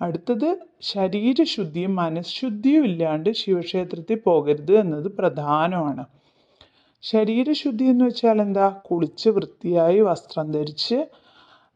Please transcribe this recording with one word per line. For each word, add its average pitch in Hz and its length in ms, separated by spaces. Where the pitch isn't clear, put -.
അടുത്തത് 220 580
ശരീരശുദ്ധിയും 196 1160
മനഃശുദ്ധിയും 208 880
ഇല്ലാണ്ട് 165 480
ശിവക്ഷേത്രത്തിൽ 180 920
പോകരുത് 147 480
എന്നത് 170 360
പ്രധാനമാണ്. 156 960
ശരീരശുദ്ധി 240 800
എന്ന് 254 200
വെച്ചാൽ 233 380
എന്താ? 196 260
കുളിച്ച് 175 600
വൃത്തിയായി 175 720
വസ്ത്രം 160 520
ധരിച്ച് 151 540